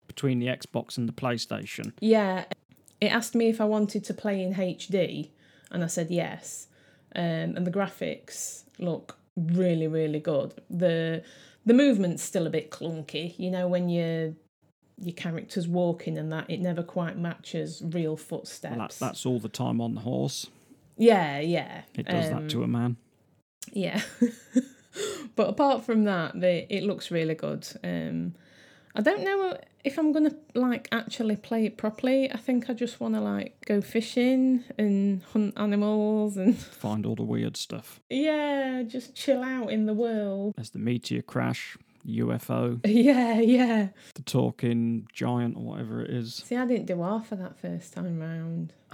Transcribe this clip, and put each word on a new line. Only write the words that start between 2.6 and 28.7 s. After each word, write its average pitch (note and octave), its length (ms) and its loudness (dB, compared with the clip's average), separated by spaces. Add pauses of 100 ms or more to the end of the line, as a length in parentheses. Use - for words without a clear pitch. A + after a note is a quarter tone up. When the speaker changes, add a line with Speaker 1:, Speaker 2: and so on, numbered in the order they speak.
Speaker 2:
It G#3 120 2
asked - 240 0
me A#3 120 4
if A3 120 2
I G#3+ 40 2
wanted G#3+ 400 0
to G#3 100 -6
play G3 280 -2
in F#3 180 -2
H F3+ 280 -4
D, E3 420 -2 (400)
and F3 140 -2
I - 20 0
said E3+ 240 -2
yes. - 560 -6 (480)
Um, E3+ 420 -2
and F3+ 100 -2
the F3+ 40 -2
graphics - 920 -6 (140)
look - 380 -6 (200)
really, E3+ 500 2
really D#3 340 0
good. D3+ 320 -2 (160)
The, E3 540 0 (420)
the A#3 100 8
movement's A3 500 6
still E3+ 220 0
a D3+ 40 -2
bit D#3 200 -4
clunky, D#3+ 680 -8
you F3+ 120 -2
know, F3+ 160 0
when F3+ 220 0
your, E3 460 0 (680)
your F3 140 -6
character's E3+ 520 -6
walking E3+ 520 0
and D#3 140 -4
that, D#3+ 180 -4
it D#3+ 100 -4
never F3 220 0
quite E3+ 340 -4
matches E3 680 -6
real D#3+ 340 -2
footsteps. - 600 -10
Speaker 1:
Well, A#2 120 -6
that, - 120 -18
that's - 240 -6
all B2+ 140 0
the A2 100 -6
time A#2+ 320 -2
on A#2 140 -2
the A2 80 -8
horse. C3 460 -4 (500)
Speaker 2:
Yeah, F#3 420 6
yeah. D#3+ 420 -2 (120)
Speaker 1:
It - 140 -6
does - 200 2
that D#3 220 -4
to A#2 80 0
Speaker 2:
Um, A#2+ 60 0
Speaker 1:
a - 40 0
man. A#2+ 280 0 (760)
Speaker 2:
Yeah. G3 300 -2 (180)
<laughs> A#3 220 2 (920)
But G3+ 140 4
apart C#4 340 4
from A3 200 4
that, F3 360 0
the, F3+ 340 4
it F#3+ 80 0
looks F#3+ 300 -4
really D#3+ 240 0
good. D3 280 -4 (200)
Um, E2+ 500 -4 (640)